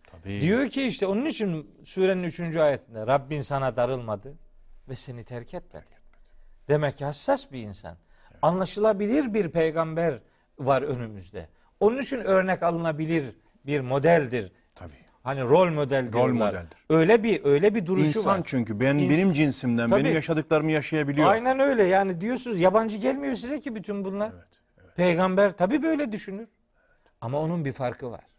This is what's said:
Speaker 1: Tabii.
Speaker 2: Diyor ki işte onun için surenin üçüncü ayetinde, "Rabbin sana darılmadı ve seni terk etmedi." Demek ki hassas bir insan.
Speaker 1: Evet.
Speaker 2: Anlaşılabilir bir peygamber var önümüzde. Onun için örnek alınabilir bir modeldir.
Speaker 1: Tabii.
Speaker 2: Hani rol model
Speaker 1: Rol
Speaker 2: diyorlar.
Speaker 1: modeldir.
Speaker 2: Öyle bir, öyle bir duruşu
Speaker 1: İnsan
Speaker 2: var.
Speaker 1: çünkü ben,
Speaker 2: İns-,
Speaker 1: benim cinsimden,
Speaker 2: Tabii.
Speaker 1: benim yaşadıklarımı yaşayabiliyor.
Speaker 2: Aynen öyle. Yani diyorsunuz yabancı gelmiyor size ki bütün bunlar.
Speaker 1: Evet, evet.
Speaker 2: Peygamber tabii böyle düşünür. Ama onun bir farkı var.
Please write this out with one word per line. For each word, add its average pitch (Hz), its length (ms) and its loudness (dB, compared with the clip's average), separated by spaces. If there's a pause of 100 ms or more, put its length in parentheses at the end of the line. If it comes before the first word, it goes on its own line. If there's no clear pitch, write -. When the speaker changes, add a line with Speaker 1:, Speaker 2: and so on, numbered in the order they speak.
(120)
Speaker 1:
Tabii. 101 300 -8
Speaker 2:
Diyor 220 280 2
ki 269 140 -4
işte 202 240 -2
onun 208 180 -2
için 185 460 -4 (120)
surenin 185 400 0
üçüncü 170 360 -6
ayetinde, 117 480 0
"Rabbin 143 340 0
sana 135 340 -4
darılmadı 123 580 -4 (560)
ve 131 60 -10
seni 120 280 -14
terk 120 300 -14
etmedi." 170 320 -16 (840)
Demek 147 280 0
ki 139 80 -8
hassas 190 460 -4
bir 131 100 -12
insan. 98 360 -14 (340)
Speaker 1:
Evet. - 100 -20
Speaker 2:
Anlaşılabilir 208 920 0
bir 202 160 -2
peygamber 160 720 -2 (400)
var 131 220 2
önümüzde. 107 640 -8 (320)
Onun 220 180 4
için 269 200 -6
örnek 190 460 0
alınabilir 160 720 -2 (300)
bir 143 160 -2
modeldir. 131 720 2 (240)
Speaker 1:
Tabii. 87 160 -18 (320)
Speaker 2:
Hani 135 180 -4
rol 160 280 4
model 139 380 0
Speaker 1:
Rol 107 60 -8
Speaker 2:
diyorlar. 120 400 2
Speaker 1:
modeldir. 87 240 -12 (120)
Speaker 2:
Öyle 170 340 6
bir, 214 220 0
öyle 156 300 4
bir 208 100 -2
duruşu 180 340 2
Speaker 1:
İnsan 196 200 0
Speaker 2:
var. 170 60 -4
Speaker 1:
çünkü 113 340 -2
ben, 135 160 2
Speaker 2:
İns-, 143 140 2
Speaker 1:
benim 180 240 4
cinsimden, 127 560 0
Speaker 2:
Tabii. 190 140 4
Speaker 1:
benim 156 100 2
yaşadıklarımı 156 580 0
yaşayabiliyor. 151 580 2
Speaker 2:
Aynen 247 300 2
öyle. 269 240 4
Yani 185 380 2
diyorsunuz 240 380 -4
yabancı 208 380 2
gelmiyor 269 380 -2
size 240 260 -8
ki 233 140 -10
bütün 202 300 -8
bunlar. 202 280 -6
Speaker 1:
Evet, 87 100 -20 (380)
evet. - 140 -20
Speaker 2:
Peygamber 185 600 4
tabii 247 260 2
böyle 294 280 0
düşünür. 202 360 -10 (760)
Ama 131 180 -4
onun 160 260 -2
bir 135 80 -4
farkı 123 380 -6
var. 104 120 -16 (160)